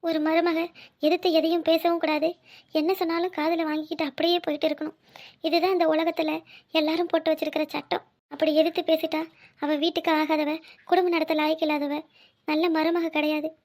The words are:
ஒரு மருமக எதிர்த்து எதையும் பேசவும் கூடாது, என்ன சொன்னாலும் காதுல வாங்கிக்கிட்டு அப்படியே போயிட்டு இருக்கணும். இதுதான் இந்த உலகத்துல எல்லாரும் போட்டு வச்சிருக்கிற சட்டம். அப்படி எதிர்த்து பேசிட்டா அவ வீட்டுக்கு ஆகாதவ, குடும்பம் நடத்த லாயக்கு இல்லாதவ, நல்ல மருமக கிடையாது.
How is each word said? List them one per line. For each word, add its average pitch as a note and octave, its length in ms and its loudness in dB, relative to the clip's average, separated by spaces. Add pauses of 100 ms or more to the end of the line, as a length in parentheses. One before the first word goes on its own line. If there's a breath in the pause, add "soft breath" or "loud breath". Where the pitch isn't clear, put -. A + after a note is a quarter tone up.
ஒரு D#4+ 160 0
மருமக D#4+ 400 2 (440 loud breath)
எதிர்த்து F4 280 2
எதையும் E4 360 2
பேசவும் E4 340 2
கூடாது, D4+ 280 0 (440 loud breath)
என்ன D#4+ 200 0
சொன்னாலும் F4 420 -2
காதுல D#4+ 300 0
வாங்கிக்கிட்டு D#4 400 -4
அப்படியே E4+ 340 0
போயிட்டு D4+ 300 -2
இருக்கணும். D4+ 280 -6 (440 loud breath)
இதுதான் E4+ 340 2
இந்த E4 120 2
உலகத்துல D#4+ 460 0 (400 loud breath)
எல்லாரும் D#4+ 380 0
போட்டு D#4+ 200 0
வச்சிருக்கிற D4+ 360 -2
சட்டம். - 380 -6 (260)
அப்படி D4+ 240 0
எதிர்த்து D#4+ 280 2
பேசிட்டா D#4+ 380 0 (400 soft breath)
அவ D4 140 0
வீட்டுக்கு E4 380 0
ஆகாதவ, D4+ 400 0 (320 loud breath)
குடும்பம் F4+ 300 2
நடத்த D#4+ 200 0
லாயக்கு D#4 320 0
இல்லாதவ, D4 300 -2 (500 soft breath)
நல்ல D#4 220 0
மருமக E4 400 0
கிடையாது. D4+ 400 -2 (160)